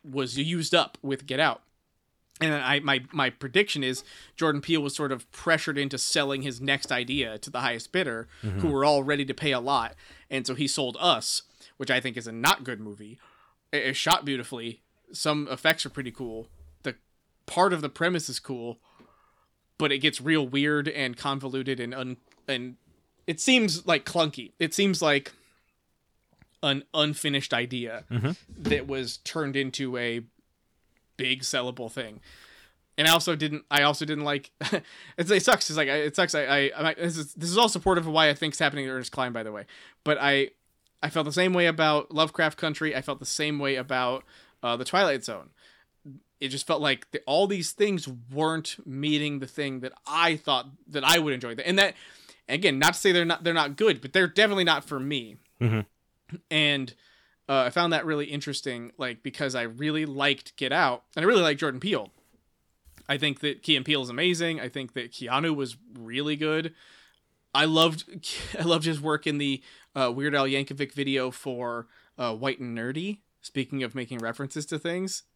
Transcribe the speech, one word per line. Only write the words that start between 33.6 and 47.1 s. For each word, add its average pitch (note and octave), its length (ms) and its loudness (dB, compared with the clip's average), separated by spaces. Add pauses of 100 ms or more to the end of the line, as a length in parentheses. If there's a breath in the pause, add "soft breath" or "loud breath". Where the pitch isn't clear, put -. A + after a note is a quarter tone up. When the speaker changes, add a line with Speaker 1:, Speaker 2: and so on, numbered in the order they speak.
Speaker 1:
I C#3+ 120 6
also D3 220 2
didn't D3+ 200 -4
like, C#3+ 260 -4 (100)
<laughs> - 580 -6
it's, E3+ 120 -2
it G3 120 6
sucks. - 280 6
It's D3+ 60 -4
like, D3 120 2
I, C#3 80 2
it D3 200 -2
sucks. - 180 2
I, D3 100 2
I, C#3+ 460 2
I, - 40 -4
this E3+ 220 -4
is, D3+ 180 -8
this E3+ 160 -6
is F#3+ 80 2
all A#3 100 8
supportive F3+ 380 2
of D#3+ 60 -4
why D#3 160 8
I C#3+ 60 4
think's D3+ 240 -4
happening C#3+ 280 0
to C3 60 -6
Ernest B2+ 200 -8
Cline, B2 200 -4
by A2+ 100 -6
the A2 100 -8
way. G2+ 140 -12 (380 loud breath)
But D3+ 160 2
I, C#3 300 4 (520)
I D3 80 -2
felt D3+ 160 0
the D3+ 60 -4
same F#3 200 4
way F3 140 4
about D#3 480 2
Lovecraft D#3 440 2
Country. D#3 360 -2
I B2+ 80 -2
felt C#3 160 -6
the A#2 80 -12
same D3+ 320 -2
way C#3 180 0
about, B2+ 480 -2 (380 soft breath)
uh, A#2+ 140 0
The B2 80 -6
Twilight D#3+ 400 2
Zone. D2 260 -12 (880 soft breath)
It C3+ 100 -6
just C3 180 -6
felt D#3 140 0
like C#3 320 0